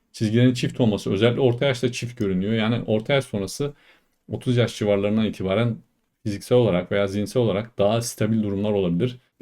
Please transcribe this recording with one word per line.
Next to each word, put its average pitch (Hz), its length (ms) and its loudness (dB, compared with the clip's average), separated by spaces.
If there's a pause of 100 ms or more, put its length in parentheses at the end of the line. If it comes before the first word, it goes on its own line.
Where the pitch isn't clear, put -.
(120)
Çizgilerin 117 420 2
çift 127 280 -4
olması, 107 300 0
özellikle 117 300 2
orta 127 240 2
yaşta 131 260 -2
çift 120 260 -8
görünüyor. 98 360 0
Yani 113 320 0
orta 110 280 0
yaş 139 120 2
sonrası 110 480 -6 (580)
otuz 120 260 -2
yaş 113 200 0
civarlarından 104 480 2
itibaren 101 520 0 (480)
fiziksel 104 320 0
olarak 92 340 2
veya 101 160 0
zihinsel 101 340 -2
olarak 107 360 -2
daha 107 240 2
stabil 110 420 -2
durumlar 101 280 -2
olabilir. 98 460 0 (240)